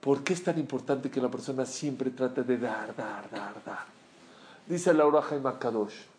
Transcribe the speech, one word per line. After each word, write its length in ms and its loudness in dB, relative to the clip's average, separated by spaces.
¿Por 220 2
qué 100 2
es 100 -2
tan 160 0
importante 500 -2
que 120 -2
la 80 2
persona 360 -4
siempre 460 -4
trate 320 -2
de 140 2
dar, 380 -4
dar, 360 -8
dar, 320 -10
dar? 220 -10
Dice 260 4
la 120 8
Orah 240 6
Chaim 180 -2
Akadosh 460 -2